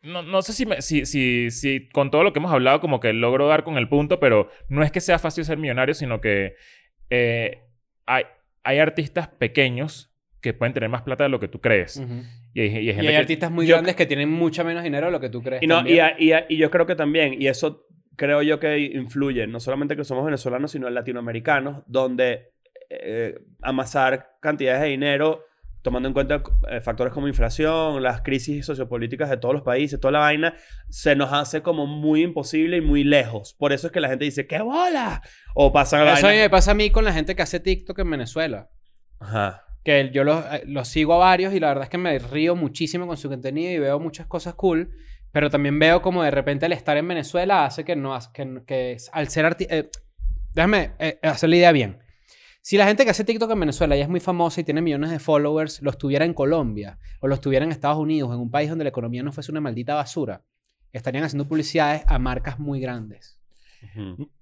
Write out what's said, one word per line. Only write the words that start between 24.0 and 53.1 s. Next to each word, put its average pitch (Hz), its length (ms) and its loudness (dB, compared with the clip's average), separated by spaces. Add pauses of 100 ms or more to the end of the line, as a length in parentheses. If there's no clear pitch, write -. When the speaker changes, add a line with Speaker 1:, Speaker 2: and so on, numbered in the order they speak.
Speaker 3:
cantidades 143 400 0
de 156 60 0
dinero, 143 560 0 (380)
tomando 127 260 -2
en 131 60 -4
cuenta, 139 280 0 (300)
eh, 117 100 -6
factores 120 320 -2
como 143 140 -4
inflación, 151 760 0
las 123 200 -2
crisis 143 440 -4
sociopolíticas 127 640 -4
de 131 80 0
todos 120 160 -2
los 143 100 -2
países, 135 360 0
toda 135 140 0
la 151 60 4
vaina, 151 360 2 (340)
se - 260 2
nos 139 160 0
hace 143 300 -2
como 156 240 -2
muy 151 380 2
imposible 165 540 -2
y 165 40 0
muy 147 220 4
lejos. 117 500 2
Por 143 180 0
eso 151 160 -2
es 165 60 -8
que 185 60 0
la 139 100 0
gente 131 160 -4
dice, 139 220 -6
"¡Qué 156 140 -6
bola!". 269 600 -2 (320)
O 139 180 6
pasan 147 340 4
la 147 100 8
Speaker 2:
Eso 147 100 6
Speaker 3:
vaina 208 160 8
Speaker 2:
me 208 80 6
pasa 190 220 6
a - 20 6
mí 208 160 2
con 220 160 4
la 196 80 2
gente 160 220 -2
que 175 80 -2
hace 175 160 -4
TikTok 185 400 -4
en 180 100 -2
Venezuela. 131 640 -6 (480)
Speaker 3:
Ajá. 101 440 -4 (200)
Speaker 2:
Que 139 280 4
yo 135 120 2
los, 151 280 2
eh, 151 140 -8
los 135 220 -6
sigo 156 260 2
a 170 40 6
varios 185 360 4
y 190 60 0
la 156 80 2
verdad 139 160 0
es 131 80 -12
que 180 80 -4
me 170 180 0
río 156 380 0
muchísimo 165 500 -4
con 170 120 -8
su 139 120 -10
contenido 139 420 -6
y 175 60 -4
veo 143 220 0
muchas 160 260 -10
cosas 170 300 -8
cool, 175 340 0 (420)
pero 147 200 0
también 143 260 2
veo 165 240 6
como 180 220 0
de 147 80 2
repente 139 340 -2
el 170 60 0
estar 151 260 -2
en 160 100 -2
Venezuela 180 560 0
hace 147 220 -4
que 175 100 -2
no, 135 200 -4
hace 120 180 -12
que, 131 320 -12
que 127 320 -4 (140)
al 151 160 -4
ser 156 180 0
arti-, 170 240 -2
eh, 160 200 -4 (640)
déjame, 185 420 2
eh, 160 240 -6
hacer 156 280 0
la 170 80 6
idea 175 140 10
bien. 113 280 0 (640)
Si - 160 0
la 202 100 8
gente 214 160 4
que 226 80 4